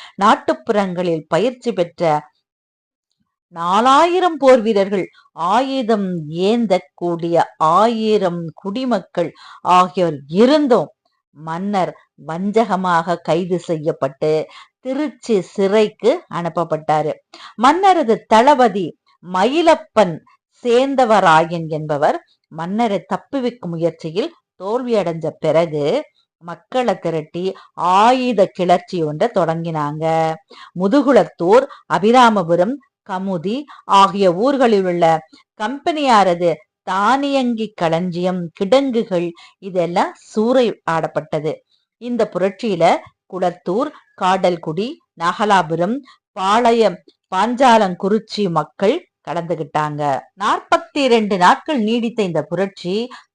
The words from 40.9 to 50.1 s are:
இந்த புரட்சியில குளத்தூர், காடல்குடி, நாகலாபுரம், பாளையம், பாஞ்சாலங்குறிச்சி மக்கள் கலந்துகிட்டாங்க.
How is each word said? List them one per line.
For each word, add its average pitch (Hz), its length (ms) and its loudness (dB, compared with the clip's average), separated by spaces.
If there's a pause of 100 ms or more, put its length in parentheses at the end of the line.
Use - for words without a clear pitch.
இந்த 240 240 -4
புரட்சியில 190 580 -2 (440)
குளத்தூர், 185 640 -4 (280)
காடல்குடி, 185 680 -2 (280)
நாகலாபுரம், 180 800 0 (400)
பாளையம், 214 600 2 (340)
பாஞ்சாலங்குறிச்சி 214 1160 0
மக்கள் 170 460 -2 (260)
கலந்துகிட்டாங்க. 156 800 -6 (360)